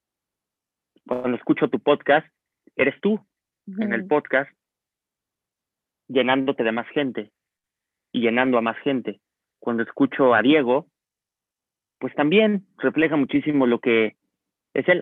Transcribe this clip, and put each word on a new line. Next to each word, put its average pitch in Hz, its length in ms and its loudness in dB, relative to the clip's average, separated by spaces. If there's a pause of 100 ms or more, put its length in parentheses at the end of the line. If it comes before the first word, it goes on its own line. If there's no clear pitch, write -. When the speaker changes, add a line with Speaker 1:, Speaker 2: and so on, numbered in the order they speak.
(1040)
Speaker 1:
cuando 123 320 -4
escucho 147 320 0
tu 117 100 -4
podcast, 147 480 0 (480)
eres 135 260 -2
tú 208 220 -2 (540)
en 214 160 -4
el 113 80 -2
Speaker 2:
Ujú. 92 80 -10
Speaker 1:
podcast, 143 420 -2 (1600)
llenándote 131 560 0
de 113 80 0
más 113 180 -6
gente 123 420 -6 (800)
y 123 100 -4
llenando 123 360 2
a 117 40 0
más 113 180 -4
gente. 123 420 -6 (380)
Cuando 117 240 -4
escucho 135 500 0
a 110 80 4
Diego, 135 460 2 (1120)
pues 131 160 -8
también 196 520 2 (100)
refleja 147 380 0
muchísimo 143 500 0
lo 120 140 2
que 113 380 0 (560)
es - 160 -2
él, 180 120 2